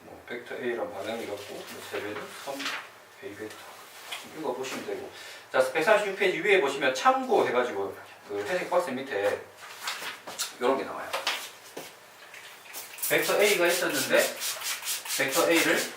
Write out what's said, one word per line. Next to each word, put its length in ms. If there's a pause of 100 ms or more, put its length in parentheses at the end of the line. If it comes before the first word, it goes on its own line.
뭐 220
벡터 300
A란 380
방향이 340
같고, 260
뭐 380
세배는 300 (240)
삼 100 (680)
에이 140
벡터. 200 (840)
읽어보시면 460
되고. 260 (400)
자, 220
백삼십육 440
페이지 220
위에 220
보시면 340
참고 500
해가지고 480 (360)
그 120
회색 280
박스 220
밑에 460 (1200)
요런 160
게 80
나와요. 240 (2000)
벡터 340
A가 240
있었는데, 560 (920)
벡터 340
A를 260 (200)